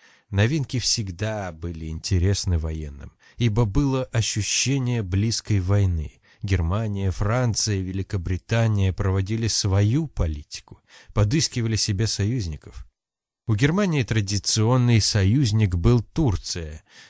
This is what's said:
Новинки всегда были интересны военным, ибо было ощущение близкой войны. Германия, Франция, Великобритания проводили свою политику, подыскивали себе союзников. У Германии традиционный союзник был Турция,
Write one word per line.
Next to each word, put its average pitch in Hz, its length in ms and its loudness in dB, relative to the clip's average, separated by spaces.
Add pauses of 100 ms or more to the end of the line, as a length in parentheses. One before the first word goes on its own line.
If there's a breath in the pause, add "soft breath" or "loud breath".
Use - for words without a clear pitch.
(300 soft breath)
Новинки 120 500 0
всегда 101 760 -4
были 80 340 -8
интересны 87 680 0
военным, 78 560 -6 (240 soft breath)
ибо 117 260 2
было 131 420 0
ощущение 120 960 -2
близкой 101 600 0
войны. 90 580 0 (220 soft breath)
Германия, 98 720 -2
Франция, 107 680 -2
Великобритания 95 1120 -2
проводили 98 540 -2
свою 104 600 2
политику, - 720 -6 (320 loud breath)
подыскивали 110 600 0
себе 104 320 0
союзников. 101 800 -4 (600)
У 110 80 2
Германии 156 480 2
традиционный 110 960 2
союзник 104 760 2
был 113 280 4
Турция, 87 800 -2 (260 loud breath)